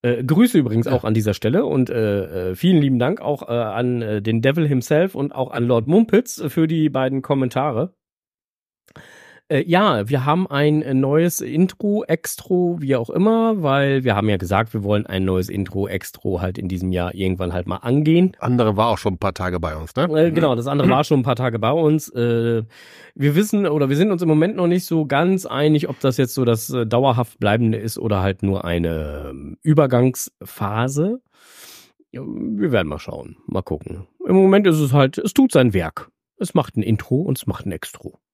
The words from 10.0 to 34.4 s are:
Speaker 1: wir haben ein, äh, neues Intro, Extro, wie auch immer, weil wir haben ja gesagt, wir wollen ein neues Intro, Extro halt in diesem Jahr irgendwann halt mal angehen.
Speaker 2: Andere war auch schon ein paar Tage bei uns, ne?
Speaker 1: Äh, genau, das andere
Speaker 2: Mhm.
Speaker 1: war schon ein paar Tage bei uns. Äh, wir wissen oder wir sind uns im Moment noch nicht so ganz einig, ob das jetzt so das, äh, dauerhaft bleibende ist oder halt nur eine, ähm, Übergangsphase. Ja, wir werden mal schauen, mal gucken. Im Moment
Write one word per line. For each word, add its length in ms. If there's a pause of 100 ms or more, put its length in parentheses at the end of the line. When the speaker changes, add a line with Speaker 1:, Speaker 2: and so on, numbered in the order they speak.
Speaker 1:
wir 180
haben 200
ein, 380
äh, 100
neues 480
Intro, 600
Extro, 800
wie 140
auch 140
immer, 540
weil 400
wir 120
haben 140
ja 80
gesagt, 380
wir 80
wollen 240
ein 180
neues 240
Intro, 380
Extro 520
halt 200
in 80
diesem 240
Jahr 240
irgendwann 360
halt 140
mal 120
angehen. 600
Speaker 2:
Andere 400
war 120
auch 100
schon 160
ein 20
paar 160
Tage 260
bei 160
uns, 200
ne? 80
Speaker 1:
Äh, 280
genau, 220
das 140
andere 200
Speaker 2:
Mhm. 40
Speaker 1:
war 120
schon 180
ein 20
paar 120
Tage 220
bei 140
uns. 380
Äh, 520 (540)
wir 200
wissen 300
oder 240
wir 60
sind 160
uns 100
im 60
Moment 280
noch 120
nicht 180
so 220
ganz 400
einig, 420
ob 100
das 180
jetzt 180
so 100
das, 240
äh, 160
dauerhaft 540
bleibende 400
ist 180
oder 240
halt 220
nur 220
eine, 680
ähm, 320
Übergangsphase. 1600 (880)
Ja, 120
wir 480
werden 160
mal 120
schauen, 380 (100)
mal 160
gucken. 420 (220)
Im 80
Moment 320